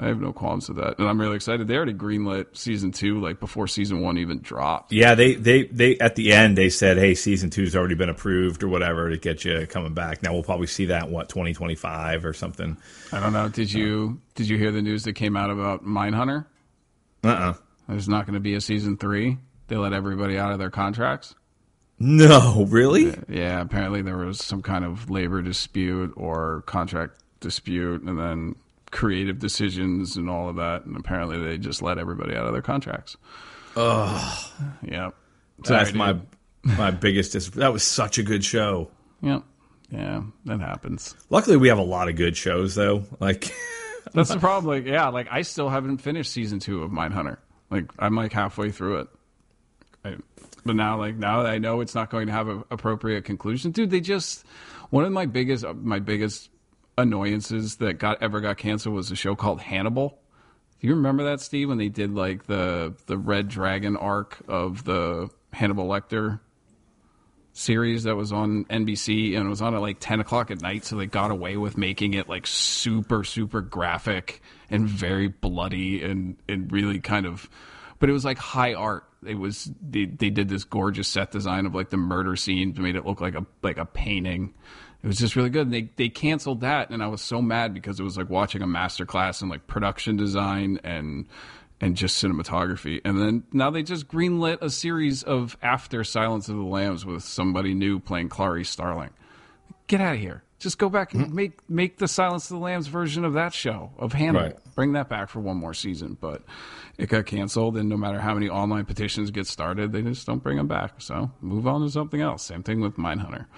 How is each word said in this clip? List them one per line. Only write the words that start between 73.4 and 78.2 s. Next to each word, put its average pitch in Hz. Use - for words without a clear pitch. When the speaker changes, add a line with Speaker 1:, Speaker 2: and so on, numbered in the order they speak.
Speaker 1:
graphic 90
and 107
very 98
bloody 92
and, 92
and 95
really 101
kind 101
of, 87
but 139
it 143
was, 139